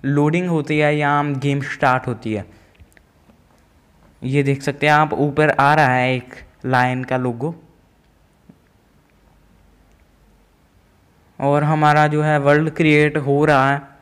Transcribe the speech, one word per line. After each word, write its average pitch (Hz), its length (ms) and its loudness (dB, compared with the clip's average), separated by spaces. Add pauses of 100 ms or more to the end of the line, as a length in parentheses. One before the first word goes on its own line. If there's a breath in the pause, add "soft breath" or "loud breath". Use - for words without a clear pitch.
लोडिंग 151 440 0
होती 151 300 -2
है 151 180 2
या 147 140 -2
हम 147 260 0
गेम 139 240 -2
स्टार्ट 127 460 -2
होती 113 260 -8
है। 101 120 -6 (1800 soft breath)
ये 139 200 -2
देख 135 200 -2
सकते 143 240 -4
हैं 151 80 4
आप, 151 180 2
ऊपर 147 380 0
आ 143 240 2
रहा 139 200 2
है 127 200 0
एक - 200 -8 (320)
लायन 127 380 0
का 127 120 -4
लोगो। 127 380 -6 (3750)
और 143 240 0
हमारा 151 420 2
जो 151 160 -2
है 151 160 0
वर्ल्ड 147 320 2
क्रिएट 151 460 2
हो 143 280 0
रहा 139 280 4
है 143 100 -4 (200)